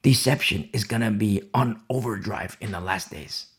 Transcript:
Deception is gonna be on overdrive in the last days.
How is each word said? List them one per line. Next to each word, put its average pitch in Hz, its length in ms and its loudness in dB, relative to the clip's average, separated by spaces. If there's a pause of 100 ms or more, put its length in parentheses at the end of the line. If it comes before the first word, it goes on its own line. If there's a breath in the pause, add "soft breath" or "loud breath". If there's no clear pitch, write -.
Deception 131 720 2
is 117 100 0
gonna 113 280 0
be 104 420 2
on 120 360 2
overdrive 107 720 -4
in 104 120 -6
the 87 100 -6
last 92 280 -2
days. - 380 -12 (120)